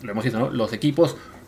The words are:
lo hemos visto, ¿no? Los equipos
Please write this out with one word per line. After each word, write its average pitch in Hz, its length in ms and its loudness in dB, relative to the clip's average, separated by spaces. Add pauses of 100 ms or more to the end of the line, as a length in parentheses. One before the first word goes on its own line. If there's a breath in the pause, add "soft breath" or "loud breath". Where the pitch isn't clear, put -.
lo 113 80 -10
hemos 110 140 -2
visto, 117 160 0
¿no? 127 100 0
Los 113 220 -2
equipos 147 440 2 (320 loud breath)